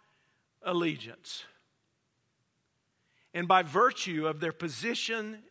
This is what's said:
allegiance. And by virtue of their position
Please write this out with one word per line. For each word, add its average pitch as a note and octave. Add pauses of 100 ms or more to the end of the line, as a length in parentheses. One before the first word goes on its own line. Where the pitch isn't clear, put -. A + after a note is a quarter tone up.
(600)
allegiance. D#3+ (1900)
And F3
by F#3
virtue E3
of D3+
their E3
position G#3+